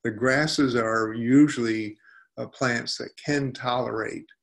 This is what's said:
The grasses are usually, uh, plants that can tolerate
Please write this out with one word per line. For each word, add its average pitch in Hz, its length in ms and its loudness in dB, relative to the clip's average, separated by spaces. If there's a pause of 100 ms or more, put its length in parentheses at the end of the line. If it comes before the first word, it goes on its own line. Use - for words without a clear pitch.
The 117 80 -2
grasses 131 640 2
are 110 400 0
usually, 117 840 2 (380)
uh, 113 100 -8
plants 120 500 -4
that - 280 -12
can 139 280 -2
tolerate 120 720 -4 (160)